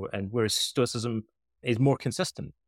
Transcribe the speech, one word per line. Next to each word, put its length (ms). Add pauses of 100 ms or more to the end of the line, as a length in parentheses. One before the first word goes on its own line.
(120)
and 180
whereas 240
Stoicism 720 (380)
is 160
more 180
consistent 580 (140)